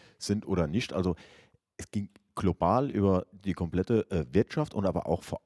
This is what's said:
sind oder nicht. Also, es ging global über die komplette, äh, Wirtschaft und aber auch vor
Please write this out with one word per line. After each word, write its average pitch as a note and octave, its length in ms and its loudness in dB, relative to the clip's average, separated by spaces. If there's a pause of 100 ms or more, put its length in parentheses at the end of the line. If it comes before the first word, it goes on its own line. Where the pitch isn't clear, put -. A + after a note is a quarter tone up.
(180)
sind G#2 280 -2
oder F2 200 0
nicht. F2 260 -2
Also, F2+ 220 0 (640)
es - 140 -14
ging G2+ 180 -4 (260)
global G2+ 560 2
über G2 420 2
die G2 200 -6
komplette, F#2 580 0
äh, D#2+ 220 -2
Wirtschaft C3+ 420 0
und G2 120 -2
aber E2+ 200 -2
auch E2 160 -2
vor - 240 -8